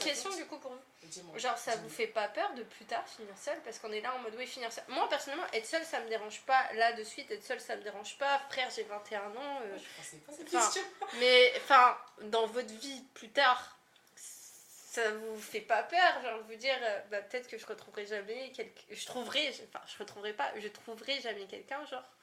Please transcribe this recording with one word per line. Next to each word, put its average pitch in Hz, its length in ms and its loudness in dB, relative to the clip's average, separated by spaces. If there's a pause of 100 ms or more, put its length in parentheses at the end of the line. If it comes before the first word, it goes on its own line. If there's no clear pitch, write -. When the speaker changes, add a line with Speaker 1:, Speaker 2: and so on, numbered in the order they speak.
Speaker 1:
s'associent. 302 280 -2
Speaker 2:
question, 392 140 -4
du - 20 -8
coup, 302 140 -12
pour 262 120 -12
vous. 254 60 -12 (240)
Speaker 1:
Dis-moi, 175 360 -14
Speaker 2:
Genre, 233 200 0
ça - 140 -4
Speaker 1:
dis-moi. 170 180 -2
Speaker 2:
vous - 40 -12
fait 220 140 -2
pas 208 220 0
peur 349 240 -2
de 240 100 -10
plus - 220 -16
tard - 240 -4
finir 202 280 -14
seule ? 320 260 -6
Parce 226 160 -10
qu'on 220 120 -8
est 214 100 -4
là 247 140 -4
en 254 40 -6
mode, 220 180 -8
oui, 254 100 -6
finir 240 240 -8
seule. - 160 -10
Moi, 330 220 0
personnellement, 285 420 -2
être 220 140 -2
seule, 330 180 -2
ça 285 160 -4
me 226 80 -6
dérange 214 360 -4
pas. 262 300 4
Là, 226 200 4
de 214 100 -8
suite, - 280 -12
être 208 120 -8
seule, 240 160 -6
ça 226 160 -6
me 208 60 -10
dérange 202 380 -10
pas. 277 200 4 (120)
Frère, 254 220 -2
j'ai 220 100 -4
vingt 208 280 -8
et 220 40 -4
un 208 160 -4
ans, 277 320 -6
euh, 202 60 -6
Speaker 1:
Moi, 196 80 -8
je - 240 -14
pensais - 160 -14
pas - 140 -18
à 294 40 -12
cette 320 120 -12
Speaker 2:
enfin, - 160 2
Speaker 1:
question. 214 180 4 (380)
Speaker 2:
mais, 247 380 10
enfin, 247 400 10 (240)
dans 220 240 2
votre 220 300 -4
vie 262 260 -10 (140)
plus 214 160 -16
tard, 262 460 4 (380)
ça - 960 -6
vous 220 280 -8
fait 208 220 -6
pas 226 220 2
peur ? 330 380 6
Genre, 226 260 -4
vous 226 80 -14
dire, 254 260 0
euh, 208 180 0 (100)
bah, 202 140 -2
peut-être 247 240 -8
que 226 100 -12
je - 80 -14
retrouverai 208 400 -10
jamais 214 460 -8
quelqu'un, - 400 -12
je 214 140 -10
trouverai, 254 440 -2 (180)
enfin, - 200 -12
je - 100 -16
retrouverai 208 360 -8
pas, - 220 -2
je 214 120 -8
trouverai 233 520 -8
jamais 208 280 -6
quelqu'un, 269 400 -10
genre. - 200 -10 (160)